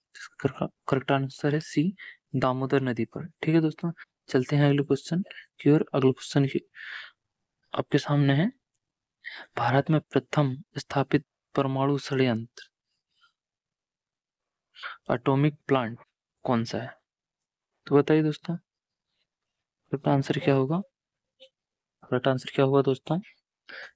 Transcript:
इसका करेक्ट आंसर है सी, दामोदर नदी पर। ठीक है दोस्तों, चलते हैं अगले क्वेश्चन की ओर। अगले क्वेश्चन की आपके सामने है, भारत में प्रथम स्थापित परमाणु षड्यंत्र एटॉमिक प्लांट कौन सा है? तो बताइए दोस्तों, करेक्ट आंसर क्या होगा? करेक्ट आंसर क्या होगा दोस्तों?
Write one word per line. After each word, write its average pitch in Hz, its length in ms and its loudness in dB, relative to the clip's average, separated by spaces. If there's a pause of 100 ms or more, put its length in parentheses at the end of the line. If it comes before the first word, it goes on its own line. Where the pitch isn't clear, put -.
(160)
इसका - 520 -6 (200)
करेक्ट 135 240 0
आंसर 135 420 0
है 156 80 0
सी, 180 340 -2 (420)
दामोदर 131 460 0
नदी 120 240 -2
पर। - 200 -10 (140)
ठीक 160 140 2
है 165 60 4
दोस्तों, 160 300 -2 (380)
चलते 135 260 0
हैं 143 100 4
अगले 143 180 4
क्वेश्चन 165 400 -2 (380)
की 143 100 4
ओर। 156 220 4
अगले 131 180 4
क्वेश्चन - 360 0
की 139 120 -2 (1120)
आपके - 260 0
सामने 143 340 2
है, 180 180 2 (1040)
भारत 135 320 2
में 156 120 2
प्रथम 135 540 -2 (220)
स्थापित - 480 -2 (300)
परमाणु 135 440 0
षड्यंत्र 123 720 -2 (2500)
एटॉमिक 139 480 0 (100)
प्लांट 120 320 0 (460)
कौन 117 200 0
सा - 120 -8
है? 120 120 -10 (960)
तो 139 100 2
बताइए 156 260 4
दोस्तों, 156 320 -4
करेक्ट - 1500 -12
आंसर 143 320 2
क्या 139 160 2
होगा? 139 260 0 (1200)
करेक्ट 123 240 -2
आंसर 131 280 -2
क्या 139 100 4
होगा 139 180 4
दोस्तों? 139 360 -2 (760)